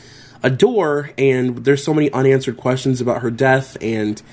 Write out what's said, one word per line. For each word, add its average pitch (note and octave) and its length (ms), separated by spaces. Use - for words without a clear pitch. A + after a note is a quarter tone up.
adore, D3 800
and B2+ 460
there's C#3 180
so D#3+ 100
many D3+ 200
unanswered C3 440
questions B2+ 440
about A#2+ 220
her A#2+ 80
death, C3 500
and, G#2+ 420